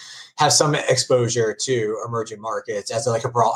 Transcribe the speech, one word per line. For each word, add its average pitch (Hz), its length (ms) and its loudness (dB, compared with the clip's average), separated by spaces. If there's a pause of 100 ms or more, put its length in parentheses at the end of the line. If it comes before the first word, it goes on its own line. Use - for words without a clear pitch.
(360)
have 151 180 4
some 151 200 4
exposure 120 800 2
to 110 520 -2
emerging 110 340 -6
markets 107 500 -6
as 117 160 -2
a, 123 40 0
like, 113 140 0
a 127 40 0
broad, 120 280 2